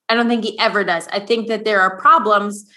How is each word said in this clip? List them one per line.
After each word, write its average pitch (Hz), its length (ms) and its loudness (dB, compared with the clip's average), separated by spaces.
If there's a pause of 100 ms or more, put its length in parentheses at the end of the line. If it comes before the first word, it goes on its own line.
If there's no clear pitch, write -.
I 226 60 2
don't 233 140 2
think 233 160 0
he 220 140 -6
ever 208 260 0
does. 175 280 -4
I 202 80 -4
think 226 280 -2
that 220 160 -4
there 214 160 2
are 190 200 0
problems 208 760 2